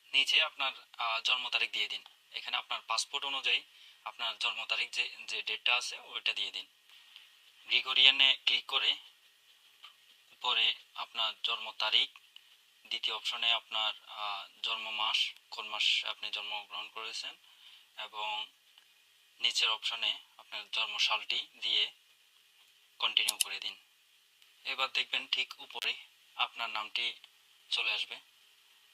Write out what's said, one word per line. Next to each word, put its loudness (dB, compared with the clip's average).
নিচে 6
আপনার, 0
আহ, 0
জন্ম 0
তারিখ 0
দিয়ে 0
দিন। -8
এখানে -4
আপনার -4
পাসপোর্ট -2
অনুযায়ী 0
আপনার -4
জন্ম -2
তারিখ -2
যে, 0
যে -4
ডেটটা 0
আছে -4
ওইটা -4
দিয়ে -4
দিন। -12
গ্রিগোরিয়ানে 6
ক্লিক 2
করে 2
উপরে 2
আপনার -4
জন্ম -4
তারিখ, 2
দ্বিতীয় -4
অপশনে 0
আপনার, -2
আহ, -6
জন্ম -4
মাস, 0
কোন -10
মাসে 2
আপনি -8
জন্মগ্রহণ -8
করেছেন, -10
এবং -6
নিচের 0
অপশনে -2
আপনার -12
জন্ম -2
সালটি 0
দিয়ে 2
কন্টিনিউ 2
করে 0
দিন। -8
এবার 0
দেখবেন -2
ঠিক -2
উপরে -4
আপনার -2
নামটি -4
চলে 0
আসবে -4